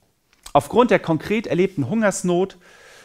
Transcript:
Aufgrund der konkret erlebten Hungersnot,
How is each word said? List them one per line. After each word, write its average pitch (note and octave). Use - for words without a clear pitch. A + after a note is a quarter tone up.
Aufgrund A3+
der A#3+
konkret G3+
erlebten E3
Hungersnot, F#3+